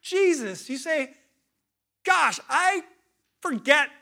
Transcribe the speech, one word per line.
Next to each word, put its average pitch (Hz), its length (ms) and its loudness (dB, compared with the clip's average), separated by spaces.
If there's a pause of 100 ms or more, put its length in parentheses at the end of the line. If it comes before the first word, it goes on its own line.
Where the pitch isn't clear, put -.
Jesus. 302 720 0
You 269 80 -8
say, 277 360 -4 (880)
"Gosh, 330 460 2
I 381 340 0 (600)
forget 277 480 0 (120)